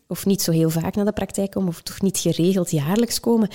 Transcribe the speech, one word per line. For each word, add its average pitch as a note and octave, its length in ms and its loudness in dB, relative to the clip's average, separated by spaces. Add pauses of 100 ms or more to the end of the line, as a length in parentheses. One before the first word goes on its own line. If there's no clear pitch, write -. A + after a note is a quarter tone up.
(100)
of - 160 -6
niet G3 160 2
zo - 100 0
heel D#3+ 180 4
vaak D#3+ 240 -2
naar G3+ 100 0
de G#3 80 0
praktijk G3 380 -4
komen G3 180 -2
of E3+ 140 -6
toch - 180 -14
niet F#3+ 180 0
geregeld F3 520 2
jaarlijks F3+ 500 0
komen. A3+ 340 2